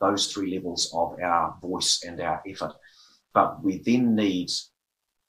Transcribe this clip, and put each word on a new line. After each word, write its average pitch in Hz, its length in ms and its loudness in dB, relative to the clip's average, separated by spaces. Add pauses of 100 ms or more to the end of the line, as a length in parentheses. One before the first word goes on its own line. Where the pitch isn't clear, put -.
those 98 320 0
three 95 240 -4
levels 87 380 -4
of 85 280 -2
our 85 380 2
voice 90 440 -2
and 85 160 -10
our 80 280 -2
effort. 85 240 -8 (640)
But - 280 4
we 95 220 0
then 120 320 4
need 92 340 0 (800)